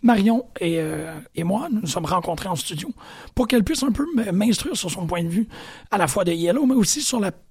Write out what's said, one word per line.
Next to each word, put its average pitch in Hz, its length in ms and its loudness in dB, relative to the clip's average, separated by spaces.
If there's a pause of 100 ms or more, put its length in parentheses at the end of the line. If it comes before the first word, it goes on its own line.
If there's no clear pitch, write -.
Marion 226 440 4 (140)
et, 165 200 0
euh, 156 380 -6 (180)
et 170 100 -2
moi, 226 260 -2
nous 214 100 0
nous 180 60 -4
sommes 165 180 -4
rencontrés 180 440 -2
en 180 80 -2
studio 175 320 -6 (460)
pour 240 120 2
qu'elle 233 160 4
puisse 302 200 0
un 277 80 2
peu 277 140 0 (120)
m-, 202 180 0
m'instruire 220 400 2
sur 175 160 -4
son 175 140 -6
point 170 180 -2
de 165 60 -2
vue, 202 180 0 (440)
à 208 60 0
la 175 100 4
fois 190 180 0
de 175 80 2
yellow, 175 320 2
mais 262 100 4
aussi 247 260 2
sur 247 200 -2
la 190 100 -2 (200)